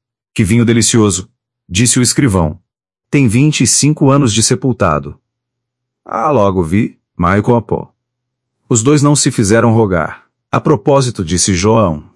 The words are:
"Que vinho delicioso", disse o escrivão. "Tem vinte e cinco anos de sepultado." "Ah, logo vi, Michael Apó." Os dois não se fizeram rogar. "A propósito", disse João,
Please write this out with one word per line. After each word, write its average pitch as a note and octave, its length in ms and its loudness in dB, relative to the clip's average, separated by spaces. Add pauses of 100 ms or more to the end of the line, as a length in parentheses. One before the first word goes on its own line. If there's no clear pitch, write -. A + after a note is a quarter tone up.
(340)
"Que A2+ 100 0
vinho A#2 200 2
delicioso", A2 680 0 (360)
disse A#2 320 0
o B2 40 2
escrivão. F#2+ 560 0 (500)
"Tem C#3 200 2
vinte C#3+ 340 2
e A#2+ 40 2
cinco C#3+ 440 0
anos C3+ 240 2
de A2 80 0
sepultado." E2+ 760 -2 (840)
"Ah, C3 260 -4
logo G2 320 0
vi, F2+ 360 -4 (180)
Michael G2+ 400 0
Apó." - 380 -6 (800)
Os A2 120 0
dois C#3 180 2
não D3 140 2
se C3 160 -2
fizeram A2+ 400 2
rogar. F#2+ 540 -2 (220)
"A - 120 -4
propósito", C3+ 640 -2
disse F2 300 -2
João, F2+ 500 0 (120)